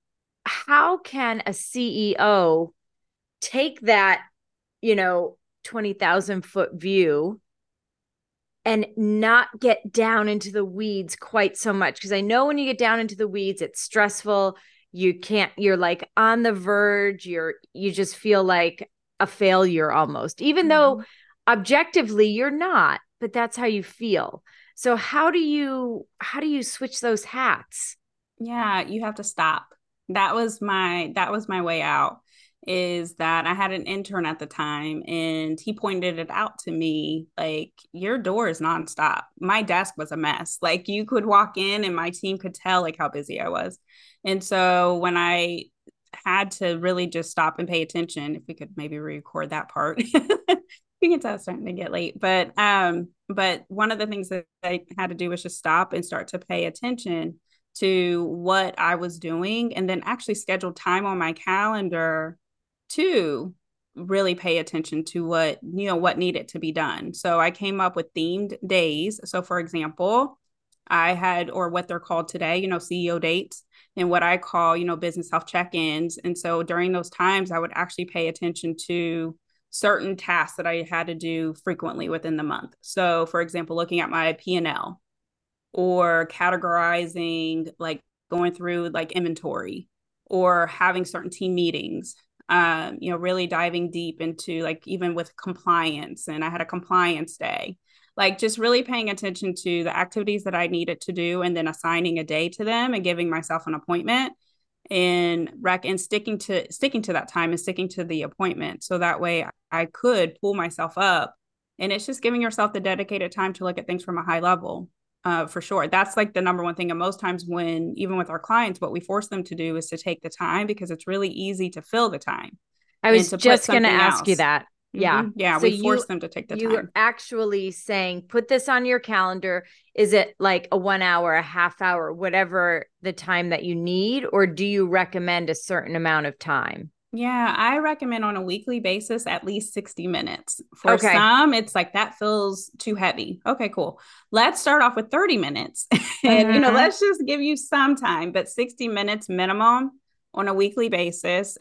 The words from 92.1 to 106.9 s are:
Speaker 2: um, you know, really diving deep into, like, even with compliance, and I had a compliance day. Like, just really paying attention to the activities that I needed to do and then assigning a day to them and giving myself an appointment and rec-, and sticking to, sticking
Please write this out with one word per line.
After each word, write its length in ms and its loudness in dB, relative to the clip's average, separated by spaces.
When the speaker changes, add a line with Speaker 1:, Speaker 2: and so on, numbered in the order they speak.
Speaker 2:
um, 520 2
you 100 -6
know, 60 -4
really 300 -2
diving 440 -2
deep 300 -8
into, 420 -6
like, 240 -6
even 280 -4
with 220 -8
compliance, 920 -2
and 160 -6
I 60 -4
had 100 -6
a 60 -2
compliance 720 0
day. 420 -8
Like, 220 2
just 220 -2
really 240 4
paying 260 -4
attention 540 -4
to 220 -2
the 120 -2
activities 480 -2
that 100 -6
I 120 0
needed 360 -4
to 100 -8
do 280 -2
and 160 0
then 100 0
assigning 520 -2
a 60 -4
day 260 -2
to 140 -8
them 280 0
and 100 -2
giving 280 0
myself 360 -4
an 80 -4
appointment 600 -2
and 600 2
rec-, 260 0
and 120 -2
sticking 400 -4
to, 320 -4
sticking 320 0